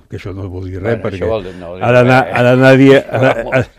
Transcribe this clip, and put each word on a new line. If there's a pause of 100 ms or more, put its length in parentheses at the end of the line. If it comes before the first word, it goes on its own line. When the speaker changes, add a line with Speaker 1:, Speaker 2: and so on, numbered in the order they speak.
Speaker 1:
que
això
no
vol
dir
res,
Speaker 2:
Bueno,
Speaker 1:
perquè
Speaker 2:
això
vol
dir,
no
vol
dir
Speaker 1:
ha
d'anar,
Speaker 2:
res,
eh?
Speaker 1:
ha
d'anar
dia,
ha
Speaker 2:
<laughs>
Speaker 1:
de,
ha, (160)